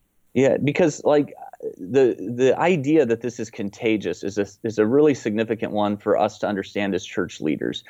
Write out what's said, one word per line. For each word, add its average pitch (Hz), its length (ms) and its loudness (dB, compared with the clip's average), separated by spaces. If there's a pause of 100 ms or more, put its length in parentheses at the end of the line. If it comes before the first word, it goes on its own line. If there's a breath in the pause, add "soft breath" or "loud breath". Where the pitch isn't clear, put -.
(340)
Yeah, 131 300 4
because, 147 400 0
like, 147 300 2 (460)
the, 113 360 2 (200)
the 127 240 4
idea 156 480 2
that 113 140 0
this 120 180 -8
is 110 100 -8
contagious 101 760 -4
is 101 140 -6
a, 101 80 0 (180)
is 110 140 -4
a 107 80 4
really 139 300 4
significant 113 560 -4
one 104 260 0
for 104 180 0
us 104 240 0
to - 80 -4
understand 98 460 -4
as 87 100 -2
church - 380 -8
leaders. 62 480 -4